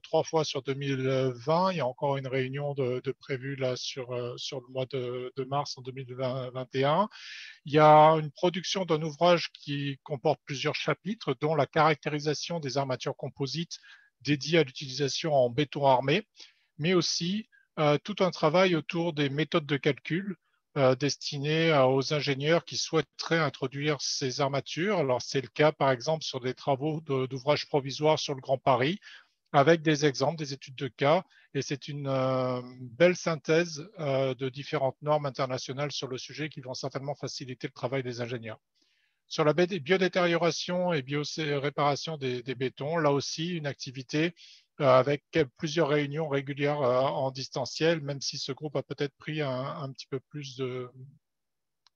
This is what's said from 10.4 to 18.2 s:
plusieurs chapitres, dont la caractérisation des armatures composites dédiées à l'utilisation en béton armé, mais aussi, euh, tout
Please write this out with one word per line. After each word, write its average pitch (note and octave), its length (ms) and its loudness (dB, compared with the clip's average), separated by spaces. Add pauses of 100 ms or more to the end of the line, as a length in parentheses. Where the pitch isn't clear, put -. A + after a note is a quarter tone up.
plusieurs C#3 300 -4
chapitres, D#3+ 640 -4
dont D3+ 140 0
la C#3+ 120 2
caractérisation D#3 920 0
des C3+ 160 -4
armatures C3+ 400 -2
composites C#3 600 -8 (420)
dédiées C#3+ 380 2
à D#3 60 6
l'utilisation C#3 680 -4
en C3 160 6
béton C#3+ 380 0
armé, C3+ 400 4 (500)
mais D#3+ 160 0
aussi, F3+ 560 0 (300)
euh, D3 240 4
tout G#3 180 -8